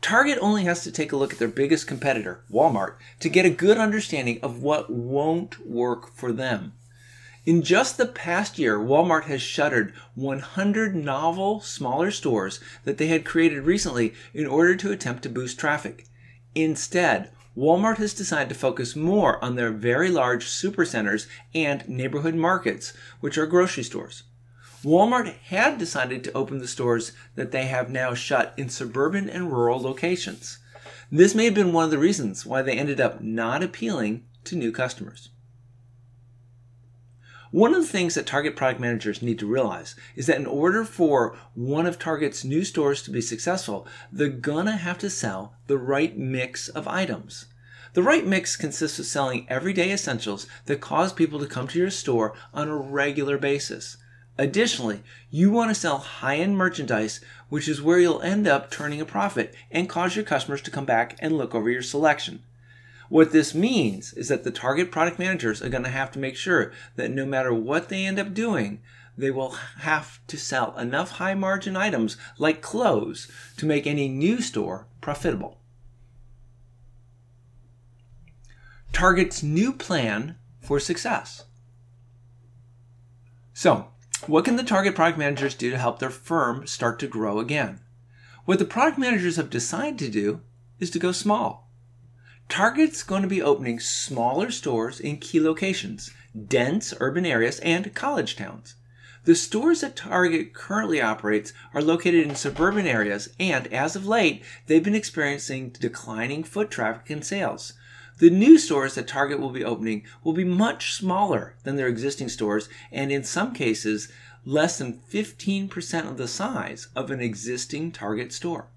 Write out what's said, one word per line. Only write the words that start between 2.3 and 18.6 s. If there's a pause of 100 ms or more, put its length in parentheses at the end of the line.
Walmart, (240)
to
get
a
good
understanding
of
what
won't
work
for
them. (720)
In
just
the
past
year,
Walmart
has
shuttered (220)
one
hundred
novel,
smaller
stores (240)
that
they
had
created
recently (200)
in
order
to
attempt
to
boost
traffic. (500)
Instead, (260)
Walmart
has
decided
to
focus